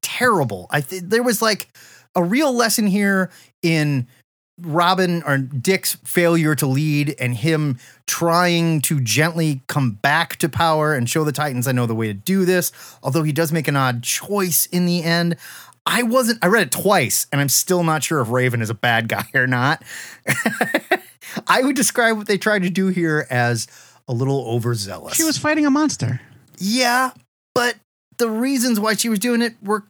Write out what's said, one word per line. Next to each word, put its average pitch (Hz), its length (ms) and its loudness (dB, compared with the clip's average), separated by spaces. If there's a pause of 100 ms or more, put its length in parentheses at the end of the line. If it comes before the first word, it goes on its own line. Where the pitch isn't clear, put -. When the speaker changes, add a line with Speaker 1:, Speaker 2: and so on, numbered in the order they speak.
Speaker 1:
terrible. 135 680 0
I 147 120 0
th-, 185 240 -8
there 226 180 0
was, 240 180 0
like, 220 280 0 (460)
a 180 80 2
real 254 300 2
lesson 226 340 2
here 196 420 2 (320)
in 147 460 0 (540)
Robin 175 640 0
or 139 120 0
Dick's 135 680 -2
failure 170 520 2
to 151 120 -2
lead 147 520 0
and 123 160 -2
him 147 440 0 (280)
trying 170 760 2
to 147 180 0
gently 151 680 0
come 131 240 0
back 147 460 0
to 165 120 -2
power 156 440 2
and 120 160 -2
show 160 140 0
the 151 80 0
Titans, 135 360 -4
"I 135 40 0
know 123 140 0
the 113 100 -2
way 110 120 -2
to 104 60 -4
do 185 300 -2
this," 180 300 0 (280)
although 151 220 0
he 151 80 0
does 160 220 0
make 160 160 -2
an 143 80 0
odd 127 260 0
choice 190 600 -2
in 180 200 0
the 175 180 0
end. 170 340 0 (480)
I 233 180 0
wasn't, 233 400 2
I 175 40 4
read 208 200 4
it - 40 -6
twice, 175 600 2
and 143 80 0
I'm 139 100 0
still 180 340 2
not 156 200 0
sure 160 160 -2
if 110 100 -2
Raven 123 320 0
is 104 80 -4
a 113 40 -4
bad 117 340 0
guy 107 260 -4
or 127 140 2
not. 127 340 0 (440)
<laughs> - 1200 -4
I 202 140 4
would 269 140 0
describe 226 420 2
what 208 100 -10
they 202 100 2
tried 208 260 0
to 180 60 0
do 190 180 0
here 165 420 0
as 120 380 0 (400)
a 131 60 -4
little 131 360 0
overzealous. 113 680 -4
Speaker 2:
She 330 80 0
was 311 140 0
fighting 302 280 0
a 285 60 2
monster. 269 480 0 (380)
Speaker 1:
Yeah, 247 540 0 (440)
but 240 200 0 (420)
the 233 120 0
reasons 240 500 0
why 214 160 0
she 226 140 -2
was 214 100 0
doing 240 220 0
it 226 200 -2
were 202 280 -2